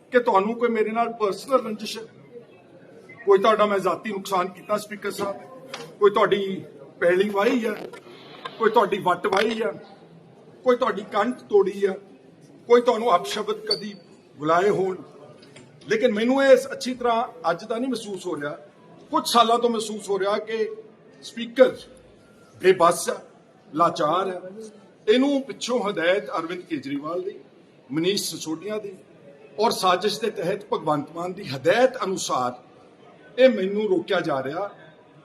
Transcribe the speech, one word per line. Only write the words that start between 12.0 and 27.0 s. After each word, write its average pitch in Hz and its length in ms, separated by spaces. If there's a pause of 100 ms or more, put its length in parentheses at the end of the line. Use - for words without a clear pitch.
ਕੋਈ 240 140
ਤੁਹਾਨੂੰ 240 360
ਅਪਸ਼ਬਦ 214 400
ਕਦੀ 208 380 (420)
ਬੁਲਾਏ 165 320
ਹੋਣ। 190 280 (920)
ਲੇਕਿਨ 220 240
ਮੈਨੂੰ 247 320
ਇਹ 269 120 (160)
ਅੱਛੀ 254 220
ਤਰ੍ਹਾਂ 233 560
ਅੱਜ 175 140
ਤਾਂ 220 160
ਨਹੀਂ 262 100
ਮਹਿਸੂਸ 196 360
ਹੋ 160 140
ਰਿਹਾ, 143 100 (600)
ਕੁਝ 311 160
ਸਾਲਾਂ 233 320
ਤੋਂ 240 120
ਮਹਿਸੂਸ 214 400
ਹੋ 196 80
ਰਿਹਾ 202 200
ਕਿ 220 320 (520)
ਸਪੀਕਰ 240 540 (840)
ਬੇਬਸ 175 480
ਆ, 208 100 (540)
ਲਾਚਾਰ 165 540
ਆ। 185 220 (580)
ਇਹਨੂੰ 262 340
ਪਿੱਛੋਂ 208 480
ਹਦਾਇਤ 180 400
ਅਰਵਿੰਦ 170 320
ਕੇਜਰੀਵਾਲ 143 600